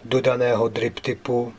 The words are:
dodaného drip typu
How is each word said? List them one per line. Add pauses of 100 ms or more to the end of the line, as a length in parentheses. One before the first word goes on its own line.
dodaného
drip
typu